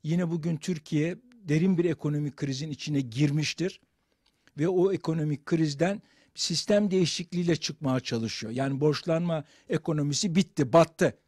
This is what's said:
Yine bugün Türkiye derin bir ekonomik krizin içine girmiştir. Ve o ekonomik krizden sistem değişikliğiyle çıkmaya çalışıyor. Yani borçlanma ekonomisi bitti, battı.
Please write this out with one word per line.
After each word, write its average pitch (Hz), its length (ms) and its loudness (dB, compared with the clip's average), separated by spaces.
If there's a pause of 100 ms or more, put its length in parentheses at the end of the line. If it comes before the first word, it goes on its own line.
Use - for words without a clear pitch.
Yine 170 260 0
bugün 165 280 -4
Türkiye 160 600 -2 (160)
derin 180 440 2
bir 175 80 2
ekonomik 147 520 -2
krizin 143 340 -4
içine 143 300 -2
girmiştir. 143 800 -2 (760)
Ve 151 100 0
o 185 260 2
ekonomik 156 520 -2
krizden 160 560 0 (340)
sistem 208 560 0
değişikliğiyle 175 640 0
çıkmaya 135 440 -4
çalışıyor. 113 540 -4
Yani 135 260 -2
borçlanma 160 640 0 (260)
ekonomisi 151 640 -2
bitti, 147 380 0
battı. 165 440 4 (100)